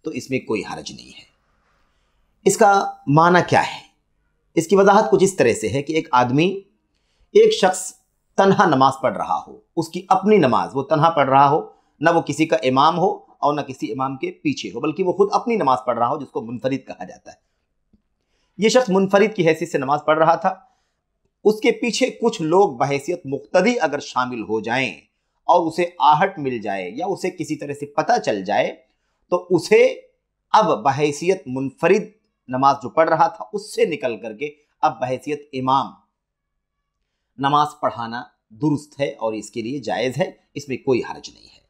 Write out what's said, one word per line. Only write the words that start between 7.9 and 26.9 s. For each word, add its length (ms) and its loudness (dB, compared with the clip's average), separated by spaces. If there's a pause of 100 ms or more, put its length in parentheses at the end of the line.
तन्हा 280 4
नमाज 380 2
पढ़ 100 0
रहा 220 -4
हो, 280 -12 (140)
उसकी 340 -8
अपनी 280 4
नमाज 340 2
वो 120 -4
तन्हा 260 2
पढ़ 180 0
रहा 160 6
हो, 180 2 (380)
ना 100 2
वो 120 2
किसी 220 -2
का 200 0
इमाम 320 2
हो 140 0 (300)
और 140 0
ना 80 -6
किसी 260 -12
इमाम 280 -6
के 260 -10
पीछे 260 -4
हो, 120 -10
बल्कि 220 -4
वो 100 0
खुद 200 2
अपनी 240 0
नमाज 300 0
पढ़ 100 -2
रहा 100 0
हो, 120 -4
जिसको 240 -10
मुनफरिद 440 -6
कहा 180 -16
जाता 260 -20
है। 60 -20 (1200)
ये 100 2
शख्स 220 4
मुनफरिद 420 2
की 100 -2
हैसियत 280 0
से 80 -4
नमाज 280 -2
पढ़ 120 2
रहा 180 4
था, 200 -4 (880)
उसके 260 2 (100)
पीछे 360 -2
कुछ 260 -2
लोग 360 2
बहैसियत 480 -4
मुक्तदी 500 0
अगर 280 -2
शामिल 380 -4
हो 180 -2
जाएं 340 -4 (520)
और 140 4
उसे 220 -4 (180)
आहट 380 2
मिल 220 -6
जाए 280 -6
या 180 -10